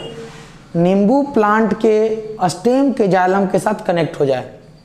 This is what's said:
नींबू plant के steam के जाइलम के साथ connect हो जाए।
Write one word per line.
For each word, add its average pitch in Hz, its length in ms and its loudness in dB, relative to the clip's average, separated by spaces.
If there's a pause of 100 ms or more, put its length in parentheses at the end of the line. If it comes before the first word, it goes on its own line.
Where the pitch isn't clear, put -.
(760)
नींबू 196 460 4
plant 214 520 2
के 220 420 2 (320)
steam 262 440 0
के 214 160 0
जाइलम 185 380 2
के 190 120 0
साथ 208 280 -4
connect 170 340 -2
हो 143 60 2
जाए। 127 240 -2 (340)